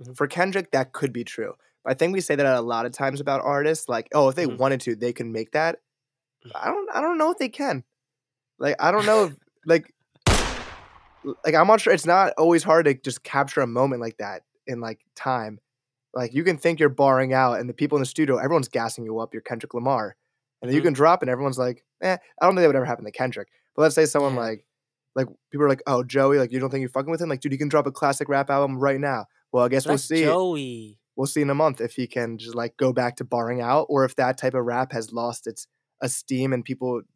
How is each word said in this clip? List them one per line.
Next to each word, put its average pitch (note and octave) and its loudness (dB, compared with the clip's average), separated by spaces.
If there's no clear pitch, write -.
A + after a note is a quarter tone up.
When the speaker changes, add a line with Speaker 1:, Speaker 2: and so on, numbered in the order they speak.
Speaker 1:
Mm-hmm. B2+ -18
Speaker 2:
for C#3+ -2
Kendrick, F#3 -4
that C3 -2
could C3+ -4
be A#2+ -8
true. G#2+ -10
But B2 -4
I C3 -2
think F3 0
we F#3+ -2
say D3 -2
that C#3 2
a B2+ 2
lot A#2 -4
of B2 -10
times C#3 -4
about C#3 -2
artists, D3 -2
like, A#2 -6
"Oh, C#3+ 6
if C3 -2
they C3 -2
Speaker 1:
Mm-hmm. A2 -4
Speaker 2:
wanted C3 0
to, A#2 -4
they A#2+ -2
can A#2 -10
make A2 -8
that." D#3+ -2
Speaker 1:
Mm. - -20
Speaker 2:
I - -8
don't, G4+ -4
I A#3+ -2
don't E4 0
know D#4 2
if F4+ -4
they C4 -4
can. A#3+ -6
Like, C#3+ -2
I D#3 2
don't G#3 2
know G#3+ 4
if, D3+ -6
Speaker 1:
<laughs> - -20
Speaker 2:
like, E3 2
l-, C#3 -8
like, D#3+ 2
I'm E3 6
not G#3+ 6
sure. - 4
It's D#3 0
not F3+ 4
always E3 6
hard E3 4
to C#3 4
just - -8
capture C#3 -2
a B2+ 0
moment B2 0
like A2+ -10
that G2+ -10
in, A#2+ -8
like, A2+ -10
time. A2+ -6
Like, B2 -6
you D#3+ 0
can F3 4
think D#3+ 0
you're D3+ 6
barring C3 2
out, B2+ 2
and B2 -6
the A#2+ -10
people C#3+ 0
in C#3 0
the B2+ -2
studio, C#3 0
everyone's C#3 0
gassing A#2 -4
you A2 -6
up. A2+ -8
You're A2 -12
Kendrick - -10
Lamar. A#2+ -2
And B2 -6
then C3 0
you D#3+ 2
Speaker 1:
Mm-hmm. D#3+ 4
Speaker 2:
can D3 2
drop, D#3+ 4
and B2+ -2
everyone's B2+ -2
like, B2 -4
"Eh, F#3 0
I - 4
don't F#3+ 6
think F3+ 2
that D#3+ 8
would C3+ 4
ever B2+ 0
happen A#2+ -6
to G#2 -14
Kendrick." A2+ -6
But D3 0
let's D#3 6
say D#3+ 6
someone C#3 0
Speaker 1:
Yeah. B2 -2
Speaker 2:
like, A2+ -6
like, C3 0
people D3 4
are - 8
like, C3+ 2
"Oh, B2+ 2
Joey, C3+ 4
like, B2 0
you C3 -2
don't C3 -2
think C3+ -2
you're B2 -4
fucking C#3 -4
with E3 -2
him? E3+ -4
Like, C#3 -4
dude, D3 -4
he C#3 -2
can D3 -2
drop D3 4
a C#3 -4
classic C#3+ 0
rap C#3 0
album C#3 0
right C3+ 0
now." C3 -2
Well, B2 4
I B2 2
guess C3 0
we'll D3 0
Speaker 1:
That's C3+ -2
Speaker 2:
see. D#3+ 0
Speaker 1:
Joey. D3 -2
Speaker 2:
We'll C3+ -4
see D3+ -2
in C#3 2
a C#3+ 0
month D3 0
if A2+ -4
he B2 -6
can A#2 -6
just, A#2 -14
like, A#2 -6
go C3 2
back A#2+ -2
to C#3 -10
barring A#2+ -2
out, C3 2
or C#3 2
if B2+ -2
that B2+ 0
type C3 -2
of B2 -2
rap B2 -2
has A2+ -8
lost A#2 -8
its - -12
esteem, C3 -4
and B2 -2
people, B2+ -6